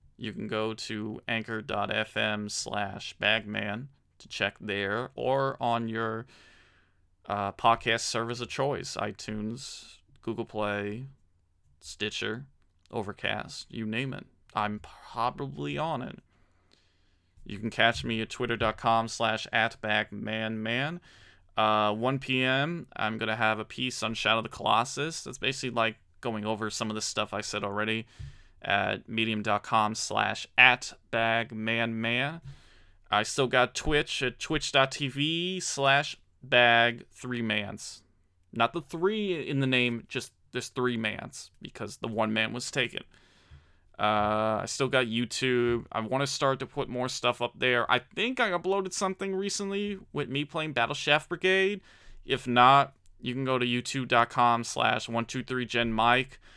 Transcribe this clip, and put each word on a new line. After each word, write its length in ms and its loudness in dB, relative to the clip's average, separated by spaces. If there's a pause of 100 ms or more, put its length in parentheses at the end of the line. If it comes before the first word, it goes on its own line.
(160)
you 160 -8
can 160 -8
go 280 -2
to 520 -8
anchor 340 -4
dot 320 -4
F 220 -4
M 340 -2
slash 720 -6
bagman 680 -2 (280)
to 120 -20
check 320 -2
there, 520 -2
or 460 0
on 300 0
your, 360 -4 (1040)
uh, 240 -2
podcast 480 4
service 400 -4
of 80 -6
choice, 480 -4
iTunes, 1000 -8 (240)
Google 240 -4
Play, 640 -4 (720)
Stitcher, 640 -6 (460)
Overcast, 760 -6
you 160 -8
name 280 -4
it. 120 -12 (300)
I'm 240 -2
probably 1000 -6
on 240 -4
it. 180 -12 (1200)
You 160 -12
can 100 -4
catch 360 4
me 160 -2
at 80 -6
twitter 260 -2
dot 220 0
com 320 2
slash 420 -2
at 300 0
bagman 840 -2
man. 380 -2 (560)
Uh, 360 4
one 240 0
P 240 0
M, 540 0
I'm 220 -2
gonna 180 -2
have 240 2
a 60 -8
piece 360 -6
on 120 -4
Shadow 240 2
of 60 0
the 60 -10
Colossus. 720 0
That's 140 -12
basically, 380 -4
like, 220 2 (240)
going 240 -4
over 240 -2
some 200 -4
of 60 -4
the 60 -4
stuff 320 -4
I 80 -4
said 240 -4
already 420 -2 (540)
at 480 0
medium 340 -2
dot 200 2
com 300 2
slash 540 -2 (100)
at 360 8 (180)
bagman 880 0
man. 400 -2 (720)
I 100 6
still 260 2
got 280 4
Twitch 480 0
at 160 -2
twitch 320 -2
dot 200 4
T 160 -4
V 520 -2
slash 580 2 (240)
bag 720 6
three 320 -4
mans. 580 -4 (500)
Not 220 2
the 80 -4
three 640 -2
in 120 0
the 80 2
name, 420 2
just 220 -8 (200)
there's 180 -6
three 280 0
mans 540 -8 (100)
because 360 -12
the 100 -6
one 260 0
man 200 0
was 180 -8
taken. 320 -4 (920)
Uh, 640 2
I 60 -4
still 220 -2
got 160 2
YouTube. 840 0
I 100 -2
wanna 260 0
start 320 0
to 60 -6
put 240 -6
more 180 -2
stuff 340 0
up 140 0
there. 340 2
I 100 6
think 400 -4
I 120 2
uploaded 420 0
something 420 -2
recently 640 -4 (120)
with 180 -4
me 160 -2
playing 280 -6
Battle 220 2
Shaft 340 2
Brigade. 520 2 (440)
If 220 -2
not, 460 8 (280)
you 120 -4
can 120 -4
go 120 2
to 80 2
youtube 420 -2
dot 220 6
com 340 4
slash 440 0
one 180 0
two 180 -4
three 220 -4
gen 280 0
mike. 460 4 (180)